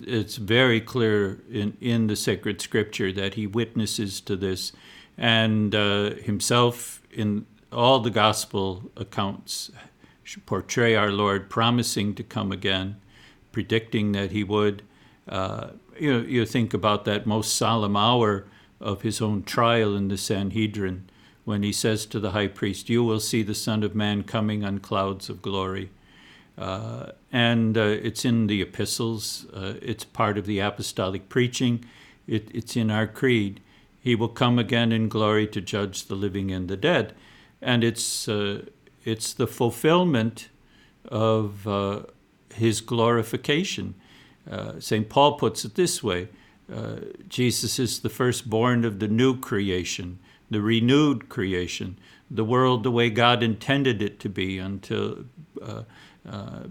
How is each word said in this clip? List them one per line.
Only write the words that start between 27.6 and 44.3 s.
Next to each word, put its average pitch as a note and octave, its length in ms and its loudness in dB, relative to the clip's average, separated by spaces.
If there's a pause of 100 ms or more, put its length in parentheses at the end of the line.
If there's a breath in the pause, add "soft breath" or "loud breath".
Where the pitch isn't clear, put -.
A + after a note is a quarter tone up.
uh, A2+ 40 4
it's G#2+ 440 0
in A2+ 220 2
the G2+ 140 2
epistles, A2 920 -6
uh, F#2+ 280 -8
it's - 220 -8
part G#2 340 0
of G2 80 -2
the G#2 140 -2
apostolic G2 720 -4
preaching, B2 560 2 (420 loud breath)
it, A2 260 -2
it's - 220 -6
in A2+ 160 2
our G#2+ 160 2
creed. A2 520 2 (420 soft breath)
"He B2 140 2
will A2+ 140 2
come A#2+ 300 4
again A#2 320 2
in A2 180 2
glory G#2+ 380 2
to G#2 140 -6
judge G2 440 -4
the G2+ 100 -6
living G2 360 -2
and F#2 160 -4
the F#2+ 100 -4
dead." C3+ 360 2 (480 soft breath)
And A#2+ 220 2
it's, - 440 -2
uh, G#2 360 -2 (420)
it's A2 280 -4
the A#2+ 140 0
fulfillment C3 1000 2 (580 soft breath)
of, G#2+ 600 0
uh, G2+ 360 -2 (520)
his A2+ 260 2
glorification. A#2 1160 0 (540 soft breath)